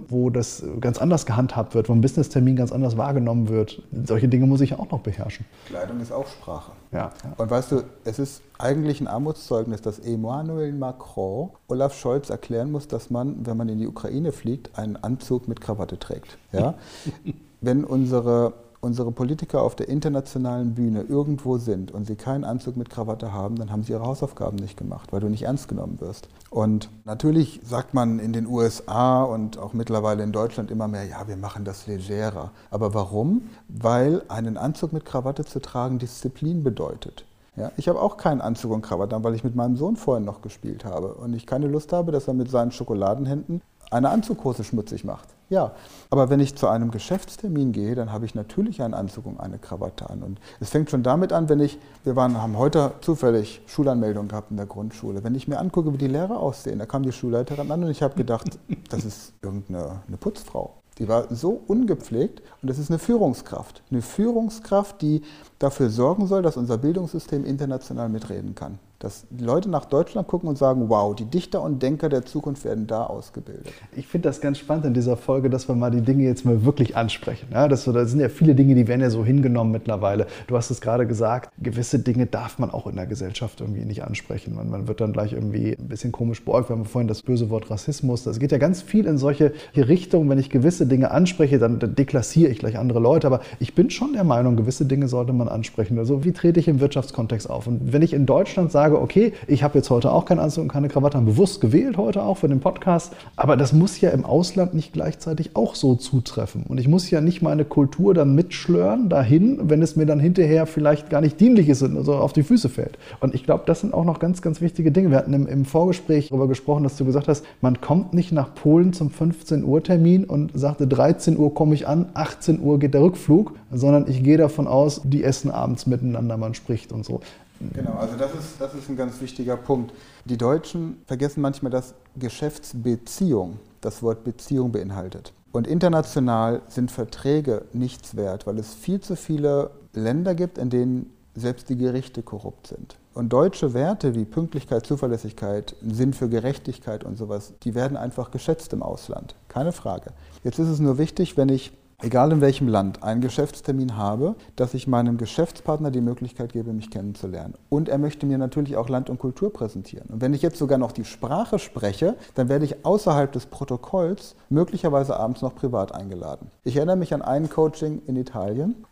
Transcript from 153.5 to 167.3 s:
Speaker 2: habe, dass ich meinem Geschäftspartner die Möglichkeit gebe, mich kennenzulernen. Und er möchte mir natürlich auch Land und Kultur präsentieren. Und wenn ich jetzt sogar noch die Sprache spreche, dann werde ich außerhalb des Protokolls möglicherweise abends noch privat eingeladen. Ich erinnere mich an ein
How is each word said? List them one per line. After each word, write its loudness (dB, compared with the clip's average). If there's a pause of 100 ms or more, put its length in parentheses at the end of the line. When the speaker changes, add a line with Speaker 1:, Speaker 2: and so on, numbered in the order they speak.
Speaker 2:
habe, -2 (220)
dass -2
ich -6
meinem 2
Geschäftspartner -4
die -2
Möglichkeit -6
gebe, -6
mich -8
kennenzulernen. -10 (160)
Und 0
er 0
möchte -4
mir 0
natürlich -4
auch -2
Land -2
und -6
Kultur -4
präsentieren. -10
Und -8
wenn 0
ich -2
jetzt 0
sogar 2
noch -2
die -8
Sprache -4
spreche, -2 (200)
dann 0
werde 2
ich -8
außerhalb 2
des -8
Protokolls -4 (140)
möglicherweise 0
abends -4
noch -6
privat -2
eingeladen. -12 (140)
Ich -4
erinnere 2
mich -2
an -4
ein -2